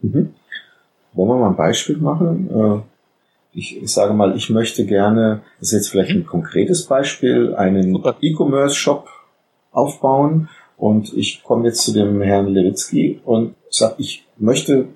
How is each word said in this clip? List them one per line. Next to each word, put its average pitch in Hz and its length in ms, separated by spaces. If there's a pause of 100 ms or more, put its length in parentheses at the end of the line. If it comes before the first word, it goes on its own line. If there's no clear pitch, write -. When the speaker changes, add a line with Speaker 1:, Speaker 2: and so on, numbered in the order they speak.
Speaker 1:
Mhm. 113 320 (800)
Wollen 92 160
wir 127 80
mal 113 120
ein 92 60
Beispiel - 420
machen? 165 520
Äh, 107 320 (720)
ich, - 280
ich 107 100
sage 104 220
mal, 101 240
ich - 120
möchte 113 360
gerne, 107 560 (180)
das - 100
ist 110 40
jetzt 101 160
vielleicht 98 220
ein 190 80
Speaker 2:
Mhm. 165 80
Speaker 1:
konkretes - 580
Beispiel, 123 720
einen 95 380
Speaker 2:
Super. 117 280
Speaker 1:
E-Commerce-Shop 143 880 (640)
aufbauen 143 760 (280)
und 107 360
ich - 300
komme 117 240
jetzt 117 160
zu 113 100
dem 104 280
Herrn 98 260
Lewitzki 95 800
und 113 300 (160)
sag, - 280
ich - 240 (140)
möchte 123 460 (120)